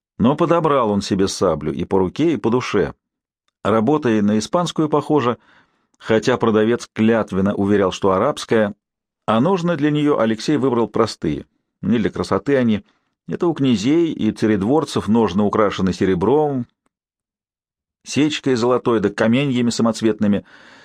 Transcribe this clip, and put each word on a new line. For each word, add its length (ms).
Но 140
подобрал 560
он 100
себе 260
саблю 460
и 100
по 140
руке, 360
и 40
по 140
душе. 420
Работа 460
и 120
на 160
испанскую 500
похожа, 520
хотя 400
продавец 560
клятвенно 600
уверял, 360
что 200
арабская, 640
а 140
ножны 380
для 120
неё 300
Алексей 380
выбрал 300
простые. 600
Не 160
для 140
красоты 440
они. 300
Это 200
у 80
князей 580
и 180
царедворцев 760
ножны 340
украшены 500
серебром, 760
сечкой 500
золотой 460
да 100
каменьями 600
самоцветными. 760